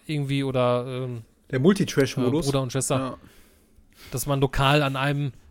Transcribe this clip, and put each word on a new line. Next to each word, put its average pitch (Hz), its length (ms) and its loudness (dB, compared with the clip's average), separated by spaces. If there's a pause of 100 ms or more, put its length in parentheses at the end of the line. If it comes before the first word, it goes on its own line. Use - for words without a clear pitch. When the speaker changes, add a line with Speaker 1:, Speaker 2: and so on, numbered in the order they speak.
Speaker 1:
irgendwie 139 360 -2
oder, 123 440 0
ähm, 127 360 -8 (280)
Speaker 2:
Der 131 100 0
Multitrash-Modus. 143 880 2
Speaker 1:
äh, - 20 -4
Bruder 135 140 0
und 127 100 -6
Schwester. 135 260 -2
Speaker 2:
Ja. 131 180 -8 (960)
Speaker 1:
Dass - 160 -6
man 139 140 0
lokal 139 420 4
an 135 140 -2
einem, 143 360 -2 (180)